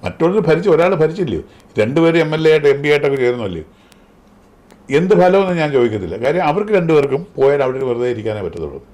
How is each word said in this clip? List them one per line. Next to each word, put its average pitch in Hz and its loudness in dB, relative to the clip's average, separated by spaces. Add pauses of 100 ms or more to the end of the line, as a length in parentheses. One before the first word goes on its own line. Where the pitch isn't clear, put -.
മറ്റുള്ളവർ 175 -2
ഭരിച്ച്, 175 2
ഒരാൾ 175 2 (120)
ഭരിച്ചില്ലയോ? 156 -4 (380)
രണ്ടുപേരും 165 2
എം 151 -6
എൽ 160 -4
എ 156 6
ആയിട്ട് 147 4
എം 143 -2
പി 147 -2
ആയിട്ടൊക്കെ 143 0
ചേർന്നല്ലേ? 110 -4 (1300)
എന്ത് 185 2
ഫലമെന്ന് 185 2
ഞാൻ 151 0
ചോദിക്കത്തില്ല. 104 -2
കാര്യം 151 0
അവർക്ക് 208 -2
രണ്ടുപേർക്കും 151 0 (140)
പോയാൽ 139 2
അവിടെ 131 -4
വെറുതെ 120 -2
ഇരിക്കാനേ 107 -6
പറ്റത്തുള്ളൂ. 78 -10 (140)